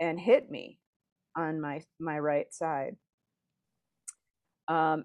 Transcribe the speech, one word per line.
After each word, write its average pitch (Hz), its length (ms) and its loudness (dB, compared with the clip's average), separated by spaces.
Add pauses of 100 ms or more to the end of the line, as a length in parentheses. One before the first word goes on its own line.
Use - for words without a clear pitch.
and 165 200 -2
hit 233 280 6
me - 300 -12 (580)
on 160 240 -2
my, 147 220 -6 (160)
my 160 220 -4
right 147 340 0
side. 147 400 -4 (1700)
Um, 160 360 2